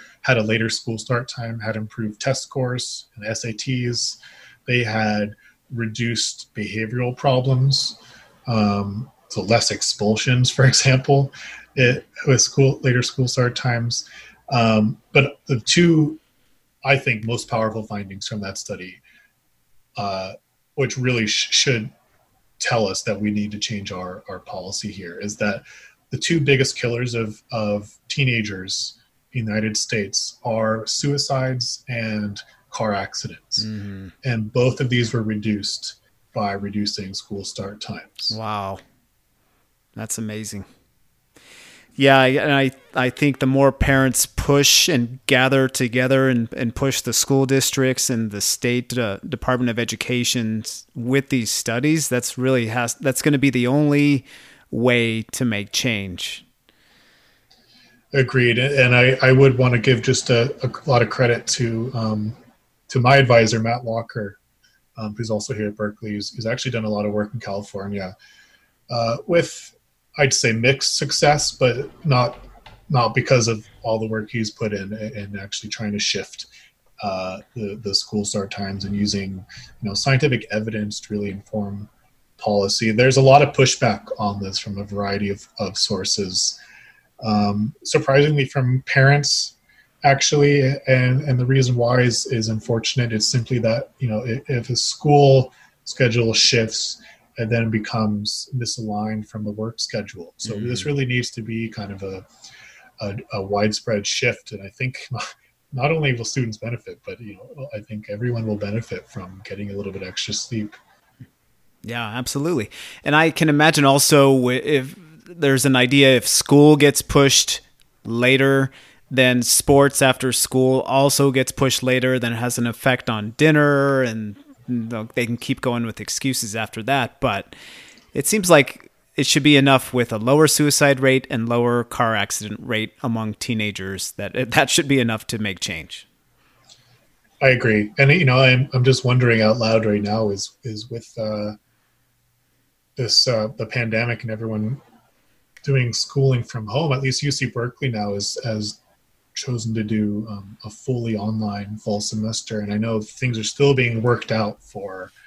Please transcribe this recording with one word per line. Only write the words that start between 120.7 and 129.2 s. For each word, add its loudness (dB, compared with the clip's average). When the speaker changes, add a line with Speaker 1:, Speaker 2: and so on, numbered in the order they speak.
Speaker 2:
also 2
gets 0
pushed -2
later, 0
then -4
it -6
has -4
an -2
effect -2
on -4
dinner 4
and -4
they'll, -8
they -2
can -4
keep -4
going -2
with -10
excuses -4
after -6
that, -2
but -4
it -4
seems 0
like 4
it 0